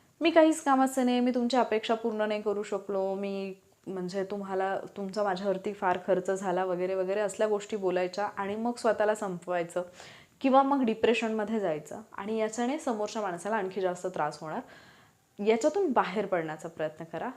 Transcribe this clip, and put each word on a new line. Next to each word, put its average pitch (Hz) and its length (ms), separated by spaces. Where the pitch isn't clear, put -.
"मी 330 100
काहीच 320 320
कामाचं 262 420
नाही, 247 160
मी 247 100
तुमच्या 247 300
अपेक्षा 220 340
पूर्ण 214 340
नाही 214 140
करू 208 200
शकलो, 196 520
मी 196 400
म्हणजे 185 380
तुम्हाला, 190 540
तुमचा 202 260
माझ्यावरती 196 500
फार 190 340
खर्च 185 240
झाला" 190 340
वगैरे 185 300
वगैरे 190 260
असल्या 208 280
गोष्टी 208 280
बोलायच्या 185 600
आणि 196 200
मग 233 220
स्वतःला 214 360
संपवायचं 180 680
किंवा 269 220
मग 269 220
डिप्रेशनमध्ये 220 760
जायचं 160 400
आणि 214 260
याच्याने 240 400
समोरच्या 220 440
माणसाला 196 340
आणखी 190 240
जास्त 180 260
त्रास 156 340
होणार. 165 200
याच्यातून 285 540
बाहेर 202 340
पडण्याचा 160 420
प्रयत्न 160 440
करा 170 240